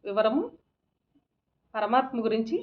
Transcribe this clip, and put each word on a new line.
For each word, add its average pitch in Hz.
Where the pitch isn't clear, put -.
వివరము 220
పరమాత్మ 226
గురించి 226